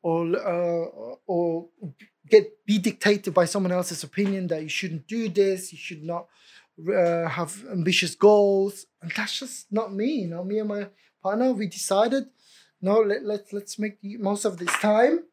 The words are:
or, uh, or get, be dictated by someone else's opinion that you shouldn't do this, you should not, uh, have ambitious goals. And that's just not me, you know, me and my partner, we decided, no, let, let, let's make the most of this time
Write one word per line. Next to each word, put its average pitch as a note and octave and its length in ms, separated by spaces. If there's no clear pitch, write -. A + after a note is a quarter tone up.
or, E3+ 360
uh, E3+ 760
or E3+ 400
get, G#3+ 360
be G#3 120
dictated G3+ 560
by F3+ 100
someone F3+ 300
else's F3 320
opinion F#3+ 420
that D#3+ 140
you D#3 80
shouldn't D#3+ 360
do A3+ 220
this, F#3+ 460
you D#3+ 40
should D#3 240
not, E3+ 260
uh, E3+ 400
have E3+ 420
ambitious F3+ 460
goals. G3+ 680
And E3+ 120
that's G#3+ 240
just - 320
not G3+ 240
me, A#3 280
you F3+ 60
know, E3+ 180
me G#3 140
and G#3+ 100
my G3+ 180
partner, A3+ 300
we G#3 160
decided, A3+ 600
no, G3+ 200
let, G#3 240
let, G#3 260
let's G3+ 260
make G#3 220
the G3+ 160
most G3+ 300
of F#3 140
this F3 200
time B3 540